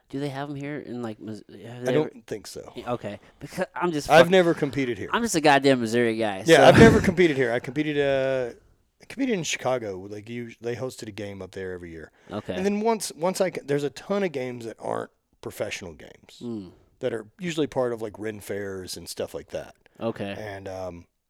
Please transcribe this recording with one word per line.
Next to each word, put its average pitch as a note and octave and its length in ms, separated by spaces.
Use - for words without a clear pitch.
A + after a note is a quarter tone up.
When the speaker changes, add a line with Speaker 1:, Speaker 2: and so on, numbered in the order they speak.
Speaker 1:
Do C#3 100
they C#3+ 100
have C#3 200
'em D3 60
here C#3+ 240
in, A#2+ 220
like, A2+ 180
Mis-, G#2+ 220
have A#2+ 160
Speaker 2:
I B2 40
Speaker 1:
they B2 80
Speaker 2:
don't D3+ 180
Speaker 1:
ever - 160
Speaker 2:
think G#2+ 200
so. - 280
Speaker 1:
Yeah, - 180
okay. G#2 260
Because F3+ 340
I'm F3+ 180
just D3 180
Speaker 2:
I've E3 160
Speaker 1:
fuck- E3+ 60
Speaker 2:
never F3+ 220
competed C3 440
here. G2 140
Speaker 1:
I'm G#3 120
just A3 120
a D#3+ 60
goddamn C#3 400
Missouri A2+ 360
guy, G2+ 280
Speaker 2:
Yeah, E3 120
Speaker 1:
so C3+ 80
Speaker 2:
I've F3 140
never A3 220
competed E3+ 360
here. B2+ 140
I A#2+ 80
competed, D3 380
uh, C3+ 560
I - 40
competed B3+ 320
in E3 60
Chicago. A2 560
Like, G#2 300
you, A#2+ 220
they A#2 140
hosted A#2+ 320
a A2 40
game G2+ 300
up F#2 100
there F#2+ 220
every F2 180
year. D#2+ 200
Speaker 1:
Okay. - 240
Speaker 2:
And F#3 100
then G3+ 160
once, A3+ 320
once F3+ 280
I F#3 100
c-, - 120
there's C#3+ 200
a C#3+ 60
ton G3+ 340
of F3+ 80
games B2+ 340
that A2 140
aren't A2+ 320
professional G2+ 520
games - 480
Speaker 1:
Mm. A2 300
Speaker 2:
that B2 140
are A2 140
usually D#3+ 280
part B2+ 260
of, A2 80
like, G#2+ 160
Ren G#2 240
Fairs G2 560
and E2+ 120
stuff - 240
like D2 160
that. C#2 260
Speaker 1:
Okay. G#2+ 380
Speaker 2:
And, G2 320
um, F#2 360